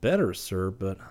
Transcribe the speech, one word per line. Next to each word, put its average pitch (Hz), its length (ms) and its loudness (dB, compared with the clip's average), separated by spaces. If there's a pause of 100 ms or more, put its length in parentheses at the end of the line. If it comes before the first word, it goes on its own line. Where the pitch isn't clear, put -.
better, 120 340 4
sir, 95 360 -2
but 95 280 -4 (120)